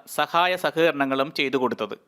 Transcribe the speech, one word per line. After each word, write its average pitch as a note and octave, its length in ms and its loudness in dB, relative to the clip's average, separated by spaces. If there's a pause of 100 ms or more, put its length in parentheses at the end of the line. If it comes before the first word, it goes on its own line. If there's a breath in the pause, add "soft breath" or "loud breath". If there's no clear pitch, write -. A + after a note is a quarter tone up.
(180)
സഹായ E3+ 340 2 (100)
സഹകരണങ്ങളും C#3+ 640 2 (100)
ചെയ്തു C#3 240 0
കൊടുത്തത്. A2+ 340 -4 (120)